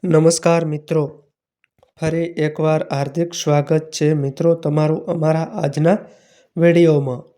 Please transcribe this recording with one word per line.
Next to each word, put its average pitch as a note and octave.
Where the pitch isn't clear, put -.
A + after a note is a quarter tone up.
નમસ્કાર E3
મિત્રો, D3+
ફરી E3
એકવાર D#3
હાર્દિક D3
સ્વાગત D3+
છે D#3
મિત્રો D3
તમારું D#3
અમારા D#3+
આજના D3+
વીડિયોમાં. D#3+